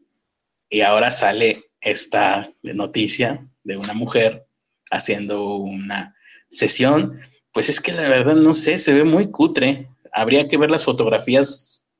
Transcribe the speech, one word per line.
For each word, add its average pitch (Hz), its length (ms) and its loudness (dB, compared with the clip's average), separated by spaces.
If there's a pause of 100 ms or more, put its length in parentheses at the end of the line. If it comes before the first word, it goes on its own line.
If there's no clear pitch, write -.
(680)
Y 107 120 -2
ahora 110 320 2
sale 110 580 0 (100)
esta 101 680 -2 (120)
noticia 104 840 -4 (140)
de 98 140 -10
una 101 180 -10
mujer 113 520 -2 (440)
haciendo 101 640 -4
una 98 640 -10 (340)
sesión. - 680 0 (320)
Pues - 160 0
es 143 120 -2
que 175 120 -6
la 165 160 -4
verdad 131 260 2
no 156 200 6
sé, 160 240 0
se 147 160 2
ve 147 100 6
muy 180 260 2
cutre. 139 580 0 (240)
Habría 131 360 2
que 156 100 0
ver 151 120 2
las 156 140 0
fotografías 123 1000 0 (140)